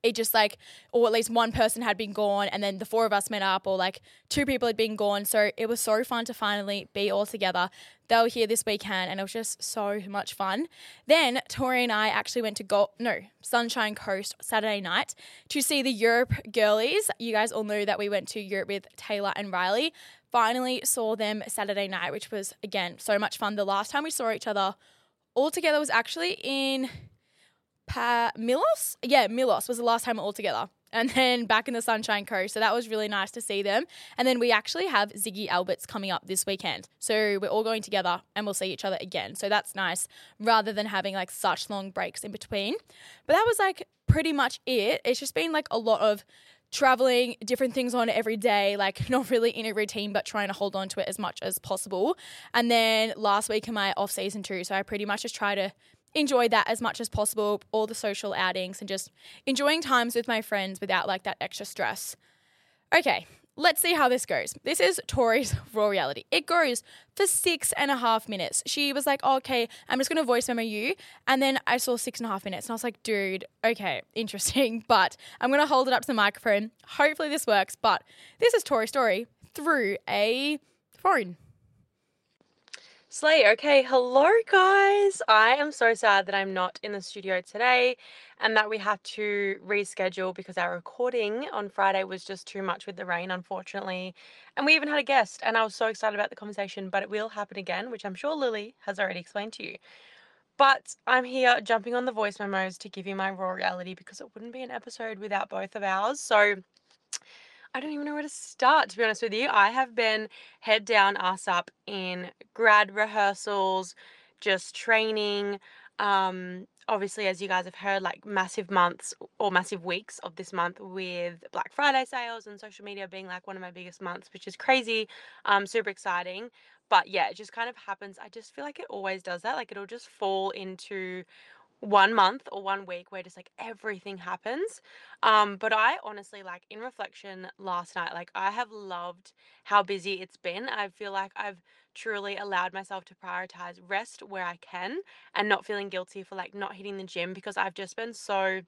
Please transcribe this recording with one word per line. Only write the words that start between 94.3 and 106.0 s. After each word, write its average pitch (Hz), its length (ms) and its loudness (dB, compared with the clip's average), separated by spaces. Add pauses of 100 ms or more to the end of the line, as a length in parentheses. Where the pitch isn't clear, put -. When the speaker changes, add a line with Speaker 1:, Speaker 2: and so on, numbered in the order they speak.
Speaker 2:
And 277 80 -2
we 311 120 6
even 302 140 0
had 294 100 2
a 277 40 -2
guest, 262 400 2
and 226 140 2
I 220 60 4
was 214 100 -2
so 226 140 0
excited 214 320 -2
about 208 100 0
the - 60 -12
conversation, 196 560 -8
but 196 100 0
it - 80 -8
will 214 200 -4
happen 208 280 -8
again, 185 320 -6
which 220 160 -10
I'm 196 80 -6
sure 294 220 -4
Lily 226 400 -4 (100)
has 202 140 -6
already 190 220 -2
explained 208 320 -8
to 208 100 -14
you. - 140 -12 (800)
But - 360 6 (120)
I'm 247 160 4
here 247 380 4
jumping 226 340 0
on 247 100 0
the 254 60 0
voice 208 260 -2
memos 190 400 -2
to 208 120 -16
give 190 180 -10
you 196 80 -6
my 190 160 -2
raw 185 180 -6
reality 185 460 -4
because - 260 -20
it - 140 -18
wouldn't 233 180 -14
be 254 80 -12
an 247 80 -10
episode 226 480 -10
without 196 320 -4
both 190 260 -8
of 208 60 -6
ours. 202 380 0